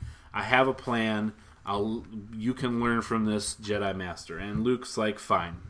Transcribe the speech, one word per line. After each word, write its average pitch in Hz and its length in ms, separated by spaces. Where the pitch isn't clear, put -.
I 104 100
have 127 240
a 131 60
plan. 110 580
I'll, 107 400
you 113 180
can 120 280
learn 117 200
from 113 220
this 107 320
Jedi 101 400
Master." 87 420
And 104 280
Luke's 123 320
like, 107 220
"Fine," 85 360